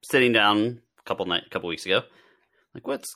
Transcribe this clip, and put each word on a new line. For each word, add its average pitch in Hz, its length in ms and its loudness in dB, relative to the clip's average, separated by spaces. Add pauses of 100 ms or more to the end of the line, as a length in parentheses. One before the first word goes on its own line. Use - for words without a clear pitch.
sitting 127 280 2
down 107 500 2 (180)
a - 40 -20
couple 95 220 -4
night, 87 260 -2
couple 87 160 -6
weeks 82 180 -6
ago, 98 180 0 (680)
like, - 140 -16
"What's, - 280 -8